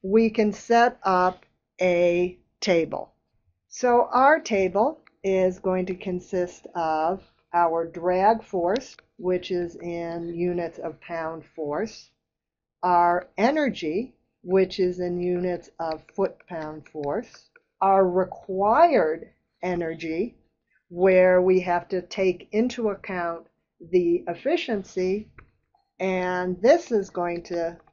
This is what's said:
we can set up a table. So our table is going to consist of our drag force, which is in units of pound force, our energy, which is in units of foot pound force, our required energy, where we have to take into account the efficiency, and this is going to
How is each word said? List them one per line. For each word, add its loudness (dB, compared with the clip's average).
we 4
can 0
set 2
up 0
a 2
table. -2
So 2
our 4
table 0
is 0
going -2
to -6
consist -6
of -2
our 2
drag 2
force, -4
which -4
is -4
in -8
units -4
of -10
pound -10
force, -6
our 4
energy, -2
which 0
is 0
in -4
units -4
of -6
foot -2
pound -12
force, -8
our 4
required 0
energy, -6
where 4
we 4
have -4
to -6
take -4
into -2
account -8
the 2
efficiency, -4
and -4
this 4
is -2
going -6
to -6